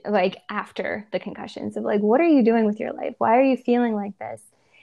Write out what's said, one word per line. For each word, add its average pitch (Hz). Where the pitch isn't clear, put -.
like, 190
after 208
the 185
concussions -
of, 214
like, 208
"What 220
are 349
you 285
doing 226
with 214
your -
life? -
Why 226
are 262
you 269
feeling 240
like 202
this?" 113